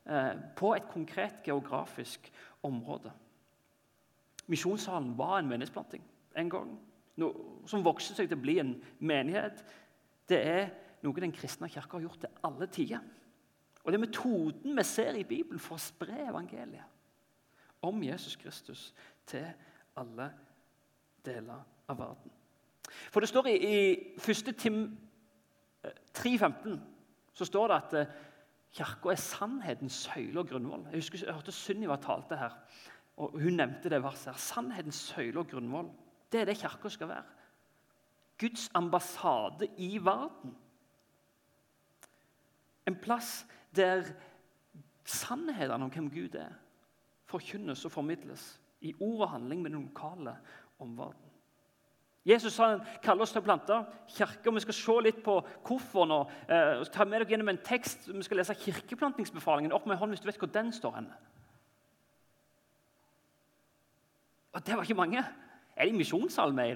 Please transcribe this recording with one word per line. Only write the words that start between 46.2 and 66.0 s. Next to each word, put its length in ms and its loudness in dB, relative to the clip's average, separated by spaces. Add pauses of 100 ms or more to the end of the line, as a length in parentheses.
er, 180 -10 (720)
forkynnes 580 -8
og 60 -6
formidles 680 -6 (220)
i 180 -8
ord 260 2
og 40 -4
handling 320 -4
med 100 -4
den 120 -4
lokale 540 -10 (420)
omverdenen. 440 -10 (1040)
Jesus 260 10
sa, 200 8
han 80 0 (220)
kaller 200 8
oss 80 0
til 80 2
å 60 -2
plante 300 6 (360)
kirker. 400 2
Vi 140 2
skal 100 -4
se 200 4 (100)
litt 180 6
på 140 4 (260)
hvorfor 440 4
nå. 100 4 (340)
Eh, 400 8
ta 140 6
med 160 0
dere 80 0
gjennom 240 2
en 100 -4
tekst. 480 -4
Vi 120 -6
skal 180 2
lese 180 0
kirkeplantingsbefalingen. 1120 0
Opp 160 2
med 80 2
hånd 160 0
hvis 80 -4
du 80 -6
vet 140 -4
hvor 100 -4
den 240 0
står 220 -4
henne. 180 -10 (3250)
Og 160 -6
det 80 2
var 80 0
ikke 160 2
mange. 240 4 (540)
Er 80 6
det 80 4
i 80 4